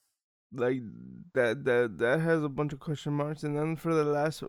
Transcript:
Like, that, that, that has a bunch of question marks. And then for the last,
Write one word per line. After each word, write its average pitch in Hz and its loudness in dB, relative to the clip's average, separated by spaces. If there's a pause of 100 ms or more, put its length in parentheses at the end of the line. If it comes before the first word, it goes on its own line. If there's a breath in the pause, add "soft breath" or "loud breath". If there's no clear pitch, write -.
(520)
Like, 123 -2 (520)
that, 127 2
that, 120 2
that 123 4
has 165 2
a 151 -2
bunch 143 -2
of 135 -10
question 147 -4
marks. 147 -4
And 147 -2
then 156 0
for 165 0
the 151 6
last, 147 0